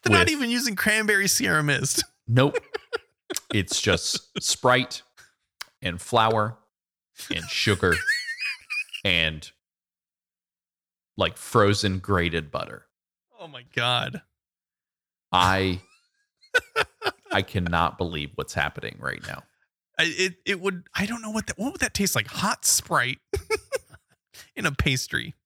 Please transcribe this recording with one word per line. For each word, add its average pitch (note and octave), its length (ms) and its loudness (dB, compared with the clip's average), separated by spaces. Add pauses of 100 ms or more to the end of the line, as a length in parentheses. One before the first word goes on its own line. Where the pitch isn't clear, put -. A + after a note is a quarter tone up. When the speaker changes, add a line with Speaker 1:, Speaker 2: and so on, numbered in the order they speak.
Speaker 1:
They're - 100 4
not - 140 8
Speaker 2:
With D#4+ 60 2
Speaker 1:
even C4+ 180 0
using A#3+ 260 0
cranberry G#3+ 520 2
Sierra E3 340 2
Mist. C#3 460 0
<laughs> - 60 -20 (120)
Speaker 2:
Nope. B2+ 300 4 (960)
It's - 300 0
just - 480 0 (120)
Sprite - 600 2 (800)
and F2+ 180 -4
flour A2+ 560 2 (760)
and E2 200 -4
sugar F#2 440 2 (1080)
and, D#2+ 460 0 (1700)
like, F2 180 0
frozen G2+ 600 2
grated E2+ 520 0
butter. - 360 -10 (520)
Speaker 1:
Oh F3+ 80 -16
my B2+ 180 -18 (120)
God. B2 460 0 (1080)
Speaker 2:
I, F#2 520 4 (720)
Speaker 1:
<laughs> - 760 -4
Speaker 2:
I G2 120 0
cannot E2+ 560 0
believe D#2+ 380 -4
what's - 180 -8
happening D2 440 -4
right G1+ 300 -8
now. - 140 -12 (560)
Speaker 1:
I, E3 60 2 (120)
it, F#3 180 0 (120)
it F#3 140 -2
would, F#3 240 -4 (100)
I F#3+ 100 -2
don't A#3 160 -6
know A3 100 -12
what G#3+ 180 -4
that, - 100 -10
what B3+ 140 -4
would G4 100 -10
that A#3 100 -2
taste G3 240 0
like? A2+ 120 -2
Hot - 360 -4
Sprite C3 540 2 (680)
<laughs> - 680 -20
in - 80 -8
a D3+ 80 0
pastry. - 640 -2 (120)